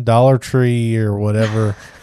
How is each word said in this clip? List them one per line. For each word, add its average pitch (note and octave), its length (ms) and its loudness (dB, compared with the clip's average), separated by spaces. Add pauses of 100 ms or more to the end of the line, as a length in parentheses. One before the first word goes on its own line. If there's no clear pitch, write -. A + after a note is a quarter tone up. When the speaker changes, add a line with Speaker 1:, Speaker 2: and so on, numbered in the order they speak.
Speaker 1:
Dollar B2 360 4
Tree A#2+ 600 -2
or G#2 200 -2
whatever G#2+ 580 -2 (140)
Speaker 2:
<laughs> - 140 -20